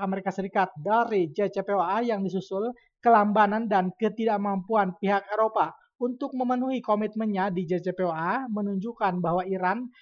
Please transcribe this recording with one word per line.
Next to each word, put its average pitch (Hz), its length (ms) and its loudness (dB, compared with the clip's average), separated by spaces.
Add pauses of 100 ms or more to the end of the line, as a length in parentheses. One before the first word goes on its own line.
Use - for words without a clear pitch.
Amerika 190 320 -4
Serikat 190 480 -2
dari 208 560 2
J 202 160 0
C 196 80 -6
P 190 160 -6
O 180 80 2
A 190 160 0
yang 220 240 -2
disusul 190 480 -4 (320)
kelambanan 214 640 6
dan 185 320 2
ketidakmampuan 208 960 0
pihak 196 320 0
Eropa 208 480 2 (240)
untuk 254 320 -4
memenuhi 254 480 -2
komitmennya 208 720 0
di 175 160 -4
J 175 160 -2
C 180 80 -2
P 185 160 -2
O - 0 -
A 180 400 -2
menunjukkan 202 720 -2
bahwa 175 240 0
Iran 190 400 -2 (160)